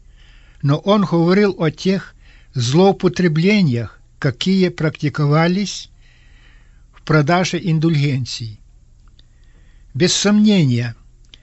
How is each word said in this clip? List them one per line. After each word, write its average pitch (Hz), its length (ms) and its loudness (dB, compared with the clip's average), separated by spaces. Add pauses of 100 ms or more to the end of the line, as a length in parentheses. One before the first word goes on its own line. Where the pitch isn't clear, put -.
(600)
но 143 160 0
он 202 260 2
говорил 180 580 0
о 160 100 0
тех - 440 -4 (380)
злоупотреблениях, 170 1500 0 (180)
какие 185 520 0
практиковались 160 1200 -2 (1040)
в - 80 -20
продаже 160 600 0
индульгенций. 143 1000 -2 (1300)
Без 170 200 0
сомнения, 180 800 2 (480)